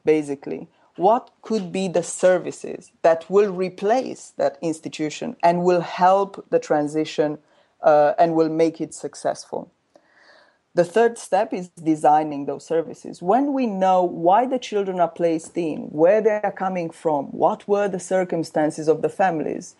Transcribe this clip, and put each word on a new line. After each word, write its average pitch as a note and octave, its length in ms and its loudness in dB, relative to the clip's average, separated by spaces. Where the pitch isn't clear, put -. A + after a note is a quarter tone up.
basically, D3+ 640 -2
what G#3+ 340 2
could G3 300 -6
be F#3+ 160 -4
the F3 140 0
services - 920 -2
that E3 280 2
will G3+ 220 4
replace F#3 840 -4
that - 240 -2
institution D#3 840 -6
and F3 220 2
will F3+ 160 4
help F#3+ 680 2
the - 80 2
transition, D3+ 800 -2
uh, D3 360 6
and E3+ 160 4
will D#3+ 140 4
make D#3+ 320 0
it D#3 120 -8
successful. - 800 -8
The E3+ 100 4
third A#3 340 2
step F#3+ 340 -2
is F3+ 180 -8
designing D3+ 760 0
those C#3+ 180 -8
services. - 560 -6
When B3+ 320 0
we C4 140 -2
know F#3+ 380 2
why F3 420 2
the B3+ 140 -4
children F#3+ 400 -4
are E3 80 2
placed E3 480 -4
in, D#3 340 -6
where F3 300 4
they G#3+ 220 0
are G3 100 -2
coming F#3 380 -4
from, D3+ 360 -4
what G3+ 400 -2
were G3+ 220 0
the F#3 100 -6
circumstances E3 880 -4
of D#3 160 2
the D#3 60 0
families, F3 720 -4